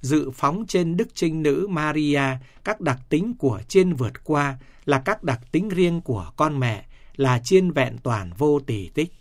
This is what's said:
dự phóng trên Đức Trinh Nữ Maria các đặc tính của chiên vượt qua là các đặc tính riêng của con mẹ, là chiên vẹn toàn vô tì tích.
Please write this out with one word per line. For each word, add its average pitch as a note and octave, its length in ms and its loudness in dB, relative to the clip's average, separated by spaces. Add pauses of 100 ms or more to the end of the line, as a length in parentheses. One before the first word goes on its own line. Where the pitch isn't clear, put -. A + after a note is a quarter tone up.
dự C#3 300 0
phóng E3 360 -2
trên F3 300 0
Đức A#3+ 160 0
Trinh D#3+ 300 -2
Nữ D3+ 260 2
Maria D3+ 520 0 (420)
các G#3 180 -4
đặc C#3 180 0 (100)
tính G3 300 0
của A2 280 -2
chiên F3+ 260 4
vượt B2 300 -4
qua C#3+ 340 0 (280)
là C#3+ 140 4
các G3 240 -4
đặc B2+ 160 0 (120)
tính F#3+ 180 0
riêng F3 320 2
của G2 340 -4
con D3+ 240 0
mẹ, A2+ 260 -2 (300)
là B2+ 240 2
chiên F#3 320 4
vẹn B2 320 0
toàn G#2 340 -2
vô D3 220 4
tì G#2 300 -6
tích. D#3+ 320 -4